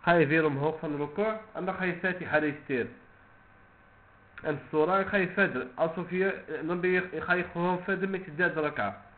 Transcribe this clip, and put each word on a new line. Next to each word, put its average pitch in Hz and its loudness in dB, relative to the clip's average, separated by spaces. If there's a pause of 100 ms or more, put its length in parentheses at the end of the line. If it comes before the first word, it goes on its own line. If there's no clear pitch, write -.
Ga 170 6
je 165 6
weer 160 4
omhoog 147 0
van 160 -6
de 147 -4
record 208 -2 (140)
en 180 -6
dan 190 -2
ga 180 -2
je 175 0
Fatiha 180 0
reciteren. 143 0 (1500)
En 151 -2 (100)
Surah 185 2
ga 202 0
je 185 2
verder, 170 0
alsof 165 -2
je, 185 0 (320)
dan 180 -2
ben 180 2
je, 185 2 (100)
ga 175 0
je 175 0
gewoon 175 0
verder 190 -2
met 190 -6
je 151 -12
derde 156 0
raka. 110 -4 (140)